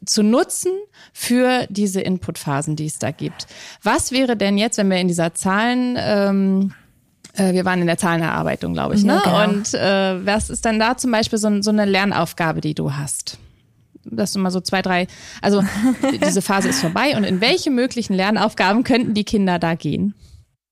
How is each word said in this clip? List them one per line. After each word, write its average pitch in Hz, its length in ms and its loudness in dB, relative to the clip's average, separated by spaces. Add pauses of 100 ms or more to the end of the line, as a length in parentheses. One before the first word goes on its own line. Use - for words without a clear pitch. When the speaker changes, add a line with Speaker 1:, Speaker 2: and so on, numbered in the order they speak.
Speaker 1:
zu 214 180 2
nutzen 269 480 2 (400)
für 247 580 0
diese 196 300 -2
Inputphasen, 156 800 -4
die 151 80 -6
es - 140 -8
da - 120 -4
gibt. - 360 -10 (360)
Was 254 300 0
wäre 247 240 2
denn 202 200 2
jetzt, 220 200 0
wenn 196 120 2
wir 185 100 2
in 185 100 2
dieser 170 240 0
Zahlen... 247 680 0
Ähm, 196 760 2 (600)
äh, 190 200 2
wir 185 120 2
waren 180 160 2
in 170 60 2
der 165 100 2
Zahlenerarbeitung, 165 760 -2
glaub 156 200 -2
ich, 208 100 4
Speaker 2:
Ja, 247 120 4
Speaker 1:
ne? 392 80 2
Speaker 2:
genau. - 200 2
Speaker 1:
Und, 202 300 0
äh, 190 520 0
was 208 240 0
ist - 160 -6
denn 220 140 0
da 233 180 0
zum 254 140 -2
Beispiel 220 280 0
so, 208 220 2
so 214 100 0
eine 214 140 2
Lernaufgabe, 180 760 0
die 151 140 -4
du 156 180 -4
hast? - 440 -8 (640)
Dass 214 300 -4
du 202 60 -4
mal 190 120 0
so 185 100 -2
zwei, 190 200 -2
drei, 180 260 0 (340)
also 202 220 4 (280)
Speaker 2:
<laughs> 240 340 0
Speaker 1:
diese 190 160 0
Phase 202 280 0
ist 262 120 -2
vorbei 208 340 0
und 208 80 2
in 185 160 0
welche 302 320 2
möglichen 240 440 0
Lernaufgaben 208 680 2
könnten 247 300 0
die 208 100 0
Kinder 190 360 0
da 170 160 0
gehen? 170 400 -2 (560)